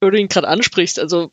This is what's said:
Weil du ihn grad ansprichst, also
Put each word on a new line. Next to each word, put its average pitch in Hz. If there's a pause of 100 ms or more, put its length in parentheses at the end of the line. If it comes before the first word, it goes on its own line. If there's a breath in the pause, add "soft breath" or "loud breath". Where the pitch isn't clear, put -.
Weil 196
du 208
ihn 202
grad 185
ansprichst, 180
also 165